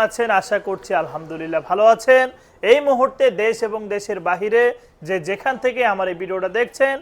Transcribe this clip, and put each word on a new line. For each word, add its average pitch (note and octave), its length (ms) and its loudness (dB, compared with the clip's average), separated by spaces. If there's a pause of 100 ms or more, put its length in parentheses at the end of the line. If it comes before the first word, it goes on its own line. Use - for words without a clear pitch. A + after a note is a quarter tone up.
আছেন? A3+ 260 -4
আশা G3 280 0
করছি - 320 -8 (100)
আলহামদুলিল্লাহ D#3+ 680 -6
ভালো G3 140 2 (100)
আছেন। C4 320 4 (380)
এই A#3+ 180 6
মুহূর্তে C4 440 2 (160)
দেশ A3 220 0
এবং A3 180 -6 (120)
দেশের G3+ 260 -6
বাহিরে G3 440 0 (440)
যে F#3 80 -2 (120)
যেখান G3+ 360 -4
থেকে B3+ 220 -2
আমার F#3+ 240 0
এই E3+ 120 -6
ভিডিওটা F#3 280 -4
দেখছেন, A#3+ 520 -2